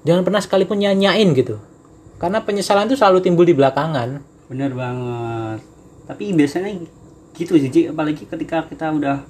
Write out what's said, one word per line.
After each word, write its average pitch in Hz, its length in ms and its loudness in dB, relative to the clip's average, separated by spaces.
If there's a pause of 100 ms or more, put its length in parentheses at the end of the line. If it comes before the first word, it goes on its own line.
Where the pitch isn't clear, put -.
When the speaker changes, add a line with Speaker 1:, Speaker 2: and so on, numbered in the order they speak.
Speaker 1:
jangan 175 220 2
pernah 190 160 0
sekalipun 190 400 0
nyanyain 196 540 2
gitu. 120 260 0 (560)
Karena 190 240 -4
penyesalan 202 480 0
tuh 262 80 2
selalu 196 260 6
timbul 180 220 4
di 170 80 6
belakangan. 139 720 0 (240)
Speaker 2:
Bener 131 240 -4
banget. 120 880 -6 (480)
Tapi 208 240 -8
biasanya 180 400 0 (640)
gitu 170 240 0
sih, 135 80 0
Ci. 151 180 2
Apalagi 151 380 -6
ketika 160 400 -6
kita 160 260 -8
udah 139 400 -4